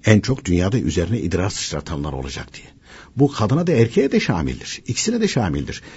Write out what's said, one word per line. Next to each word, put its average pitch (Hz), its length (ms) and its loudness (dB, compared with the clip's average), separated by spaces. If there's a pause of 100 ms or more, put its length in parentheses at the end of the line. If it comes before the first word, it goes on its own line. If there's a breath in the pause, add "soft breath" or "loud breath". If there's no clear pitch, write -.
En 107 160 8
çok - 240 -4
dünyada 92 340 2
üzerine 87 420 0
idrar 90 300 -2
sıçratanlar 73 600 -6
olacak 65 420 -10
diye. - 120 -20 (500 loud breath)
Bu 139 160 4
kadına 135 340 0
da 175 60 2
erkeğe 127 400 4
de 233 80 4
şamildir. 73 680 -4
İkisine 220 340 -2
de 214 80 0
şamildir. 73 540 -2 (140)